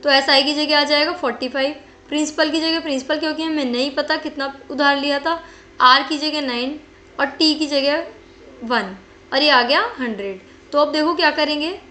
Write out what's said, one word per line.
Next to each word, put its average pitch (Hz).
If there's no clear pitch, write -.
तो 285
एसआई 277
की 294
जगह 302
आ -
जाएगा 294
फ़ोर्टी 254
फ़ाइव, 277
प्रिंसिपल 302
की 311
जगह 320
प्रिंसिपल 302
क्योंकि 311
हमें 311
नहीं 254
पता 294
कितना 277
उधार 277
लिया 285
था, 330
R 269
की 302
जगह 302
नाइन 262
और 277
T 311
की 311
जगह 285
वन 214
और 269
ये 294
आ 254
गया 285
हंड्रेड। 202
तो 285
अब 294
देखो 311
क्या 311
करेंगे 302